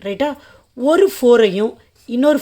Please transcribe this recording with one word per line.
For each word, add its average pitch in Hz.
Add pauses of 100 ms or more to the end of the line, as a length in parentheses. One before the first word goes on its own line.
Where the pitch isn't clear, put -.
ரைட்டா? 262 (380)
ஒரு 339 (100)
ஃபோரையும் 226 (320)
இன்னொரு 269